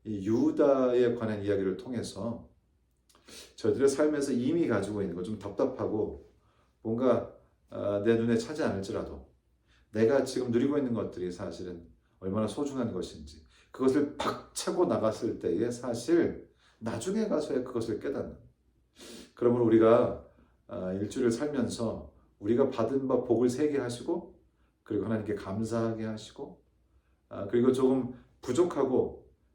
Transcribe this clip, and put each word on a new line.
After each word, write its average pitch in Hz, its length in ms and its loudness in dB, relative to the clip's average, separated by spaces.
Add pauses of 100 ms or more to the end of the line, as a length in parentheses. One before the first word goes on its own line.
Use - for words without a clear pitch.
이 101 220 -6
유다에 127 880 4
관한 107 280 -4
이야기를 95 340 0
통해서 113 720 -8 (1040)
저희들의 123 340 4
삶에서 151 440 2
이미 147 340 2
가지고 101 340 0
있는 87 140 -4
것 90 80 -6
좀 107 160 -8
답답하고 104 920 -4 (520)
뭔가, 113 520 0 (360)
아, 101 340 -2
내 117 120 6
눈에 117 220 2
차지 156 260 -4
않을지라도 95 640 -6 (640)
내가 117 320 4
지금 120 280 -2
누리고 143 260 2
있는 123 160 0
것들이 90 380 -4
사실은 87 600 -10 (300)
얼마나 104 240 0
소중한 131 460 -4
것인지 - 520 -10 (260)
그것을 143 460 2
박차고 170 680 -2
나갔을 110 540 0
때에 120 300 0
사실 - 760 0 (320)
나중에 185 480 -2
가서야 143 360 -2
그것을 - 360 -4
깨닫는, 98 360 -6 (1000)
그러므로 120 320 4
우리가, 113 600 6 (420)
아, 92 260 -6
일주일을 117 380 0
살면서 113 840 -4 (260)
우리가 123 300 2
받은 131 380 0
바 127 160 2
복을 120 260 4
세게 139 300 0
하시고 127 580 -6 (460)
그리고 104 220 -4
하나님께 107 300 -2
감사하게 110 680 -4
하시고, - 560 -12 (680)
아, 98 180 -8
그리고 120 240 4
조금 131 420 2 (280)
부족하고 131 880 0 (240)